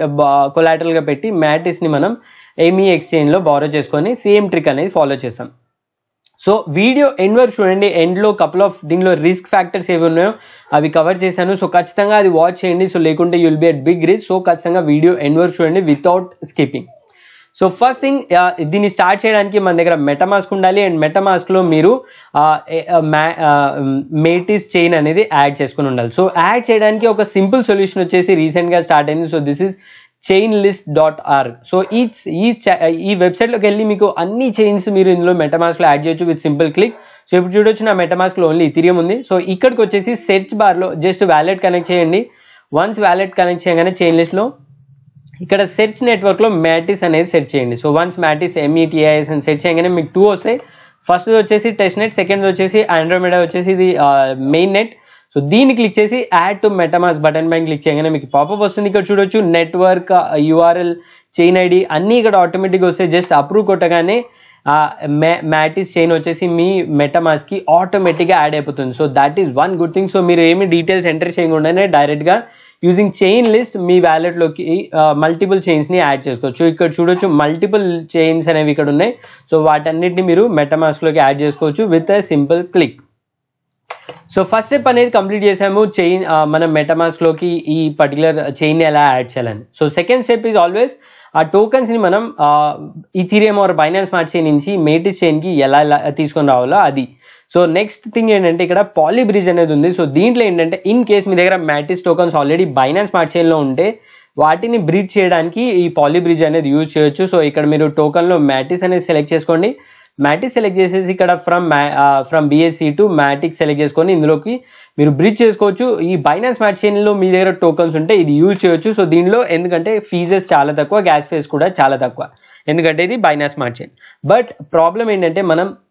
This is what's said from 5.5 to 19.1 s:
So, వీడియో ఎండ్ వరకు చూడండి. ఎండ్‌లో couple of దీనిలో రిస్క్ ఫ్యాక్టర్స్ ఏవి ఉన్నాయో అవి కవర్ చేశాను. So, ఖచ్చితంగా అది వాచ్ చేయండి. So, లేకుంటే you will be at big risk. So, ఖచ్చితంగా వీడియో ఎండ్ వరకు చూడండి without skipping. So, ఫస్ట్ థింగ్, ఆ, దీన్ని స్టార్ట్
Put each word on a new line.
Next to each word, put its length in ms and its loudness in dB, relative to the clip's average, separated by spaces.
So, 100 4
వీడియో 500 2
ఎండ్ 200 2
వరకు 220 2
చూడండి. 260 2
ఎండ్‌లో 560 0
couple 220 0
of 60 -2
దీనిలో 280 0
రిస్క్ 340 -2
ఫ్యాక్టర్స్ 440 -2
ఏవి 140 0
ఉన్నాయో 280 0
అవి 160 0
కవర్ 340 0
చేశాను. 300 -2
So, 120 -4
ఖచ్చితంగా 500 0
అది 140 4
వాచ్ 360 0
చేయండి. 200 0
So, 120 -4
లేకుంటే 400 0
you 120 2
will 140 0
be 80 4
at 180 -6
big 100 0
risk. 220 0
So, 80 0
ఖచ్చితంగా 400 -2
వీడియో 380 2
ఎండ్ 200 0
వరకు 260 0
చూడండి 180 0
without 440 0
skipping. 340 -4
So, 60 2
ఫస్ట్ 340 0
థింగ్, 340 -2
ఆ, 160 4
దీన్ని 280 -2
స్టార్ట్ 360 0